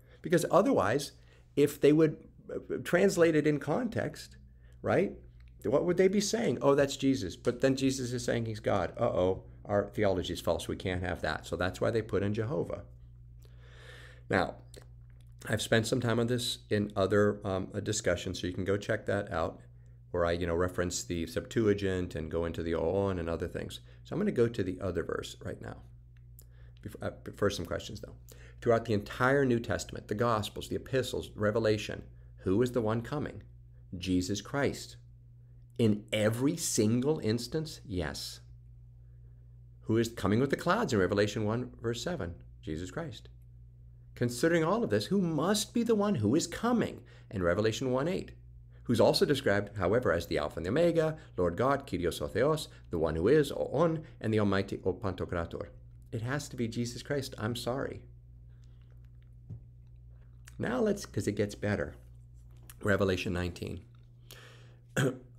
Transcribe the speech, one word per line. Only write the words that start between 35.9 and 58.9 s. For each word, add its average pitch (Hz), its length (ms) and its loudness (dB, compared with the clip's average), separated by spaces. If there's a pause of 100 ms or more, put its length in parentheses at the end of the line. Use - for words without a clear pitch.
every 117 460 2
single 123 640 2
instance, 120 640 -2
yes. 82 560 -6 (1400)
Who 110 160 2
is 113 120 2
coming 107 320 2
with 139 80 2
the - 80 0
clouds 185 340 0
in 110 80 4
Revelation 104 460 2
one, 117 260 -4 (100)
verse 117 200 -4
seven? 110 340 -6 (260)
Jesus 78 300 -8
Christ. 156 380 -12 (840)
Considering 160 480 2
all 202 200 2
of - 60 -2
this, 104 180 0
who 196 140 2
must 170 540 0
be 240 80 2
the 233 100 2
one 208 220 2
who 107 180 4
is 165 140 2
coming 226 560 -2 (260)
in 95 140 -2
Revelation 110 480 2
one 131 160 0
eight? - 240 -4 (540)
Who's 117 140 2
also 147 260 8
described, 104 520 0
however, 98 340 2
as 85 140 0
the 78 140 -2
Alpha 73 180 -4
and 82 80 -6
the 92 60 0
Omega, 156 460 2 (180)
Lord 87 220 2
God, 135 280 0
Kyrios 85 360 -2
o 73 60 -4
Theos, 147 420 0 (200)
the 87 80 -4
one 78 180 2
who 82 120 2
is, 147 240 6
O - 220 -2
On, 160 300 2 (160)
and 113 140 0
the 107 60 4
Almighty, 98 460 2
O 92 80 2
Pantocrator. 87 760 -6 (440)
It 113 120 -6
has 139 260 -6
to - 60 -14
be 123 120 -2
Jesus 117 360 -6
Christ. 143 340 -6
I'm 113 180 -4
sorry. - 460 -4 (2500)